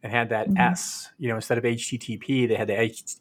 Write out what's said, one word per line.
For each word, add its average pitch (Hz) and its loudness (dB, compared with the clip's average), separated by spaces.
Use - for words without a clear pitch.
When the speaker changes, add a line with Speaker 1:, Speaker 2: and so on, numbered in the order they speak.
Speaker 1:
and 113 -8
had 117 2
that 107 0
Speaker 2:
Mm-hmm. 190 2
Speaker 1:
S, - 0
you 123 -2
know, 117 0
instead - 0
of 117 -2
H 117 0
T 123 -4
T 113 -8
P, 127 2
they 110 2
had 107 0
the 104 0
H-, - -2